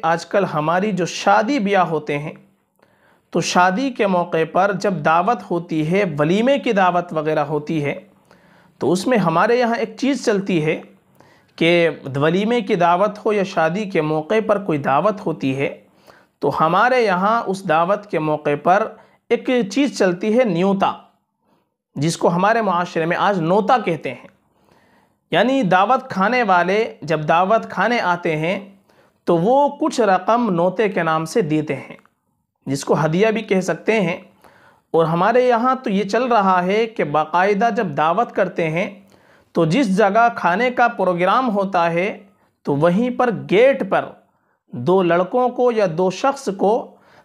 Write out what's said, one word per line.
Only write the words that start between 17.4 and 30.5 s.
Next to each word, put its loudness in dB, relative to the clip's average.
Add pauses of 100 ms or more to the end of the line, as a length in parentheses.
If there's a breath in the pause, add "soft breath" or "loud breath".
उस -6
दावत 0
के -2
मौके -2
पर 0 (340 loud breath)
एक -2 (240)
चीज़ 0
चलती 0
है, 2
न्योता, 0 (1000)
जिसको 0
हमारे 2
मुआशरे -2
में -2
आज 0
नोता 2
कहते -4
हैं। -14 (1000 soft breath)
यानी 2
दावत 2
खाने 0
वाले 2 (240)
जब -2
दावत 2
खाने -2
आते -2
हैं, -2 (680 soft breath)
तो 4
वो 2 (100)
कुछ -2
रकम 2